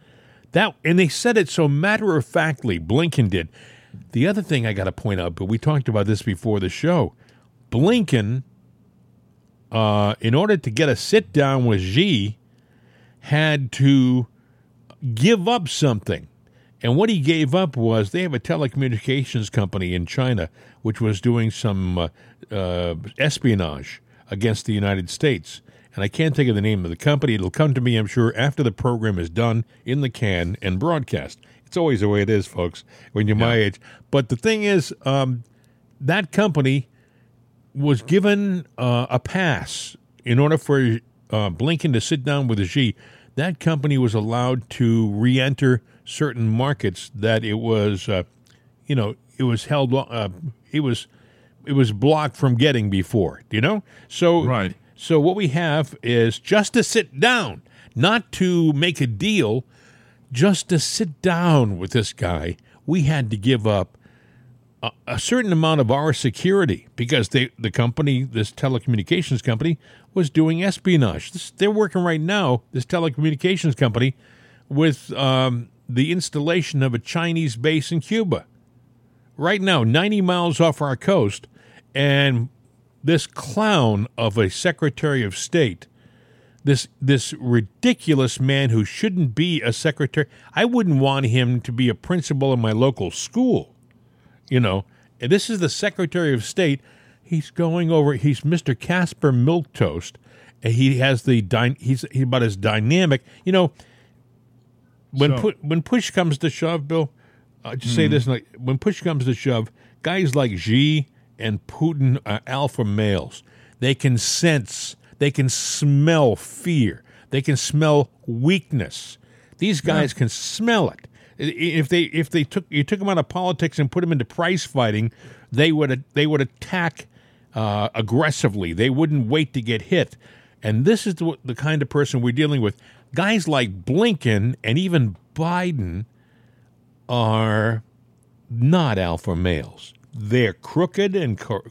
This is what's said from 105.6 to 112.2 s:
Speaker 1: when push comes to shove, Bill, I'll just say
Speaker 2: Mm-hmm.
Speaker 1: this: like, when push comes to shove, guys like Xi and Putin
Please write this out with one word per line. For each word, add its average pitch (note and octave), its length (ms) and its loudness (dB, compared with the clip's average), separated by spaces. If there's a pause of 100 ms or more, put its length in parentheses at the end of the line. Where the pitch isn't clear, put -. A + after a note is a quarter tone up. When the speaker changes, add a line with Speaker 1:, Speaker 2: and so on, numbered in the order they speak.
Speaker 1:
when D#3+ 220 -2
push - 280 0
comes E3 280 0
to E3 100 -2
shove, D#3+ 400 -4
Bill, D#3+ 220 0 (540)
I'll A#2 120 -10
just A#2+ 180 -4
say D#3+ 100 4
Speaker 2:
Mm-hmm. A2 80 2
Speaker 1:
this: A2+ 140 2
like, B2+ 200 -2 (100)
when B2+ 220 -2
push - 240 -2
comes D3 240 -2
to C3 80 2
shove, A2+ 360 -2 (320)
guys E3 320 0
like B2 220 0
Xi C#3 520 2 (300)
and G#2+ 280 -4
Putin C#3 580 0